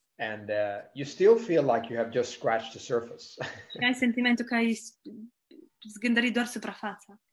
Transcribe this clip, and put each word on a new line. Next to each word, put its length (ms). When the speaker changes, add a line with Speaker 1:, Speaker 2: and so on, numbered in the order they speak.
Speaker 1:
And, 300
uh, 440
you 140
still 300
feel 280
like 180
you 100
have 100
just 180
scratched 400
the 80
surface. 460
<laughs> 200
Speaker 2:
Și 120
ai 100
sentimentul 500
că 100
ai 200
s-, 240
zgândărit 440
doar 140
suprafața. 720